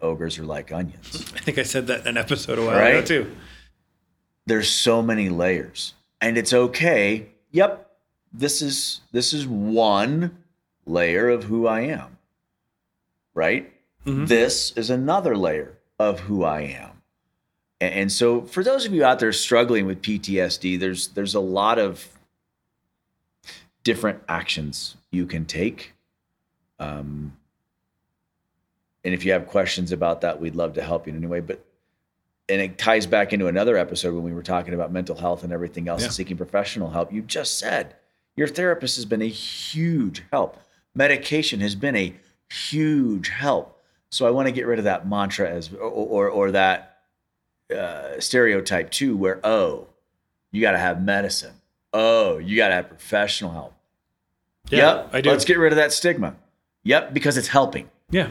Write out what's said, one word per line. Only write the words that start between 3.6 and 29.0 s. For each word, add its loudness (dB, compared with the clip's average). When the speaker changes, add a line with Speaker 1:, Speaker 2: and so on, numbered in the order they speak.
Speaker 1:
There's 2
so 4
many 2
layers, -2
and 2
it's 0
okay. 2
Yep. 2
This -2
is, -4
this 0
is -4
one 2
layer 2
of 2
who 0
I 0
am, -8
right? 0
Speaker 2:
Mm-hmm. -2
Speaker 1:
This 4
is -4
another 0
layer -2
of 2
who -2
I -2
am. -14
A-, 0
and 0
so 4
for -4
those 0
of -2
you 4
out 6
there 2
struggling 2
with -4
P -2
T -2
S -2
D, -2
there's, -4
there's -4
a 0
lot 2
of -2
different -2
actions -6
you -2
can -6
take. -6
Um, -10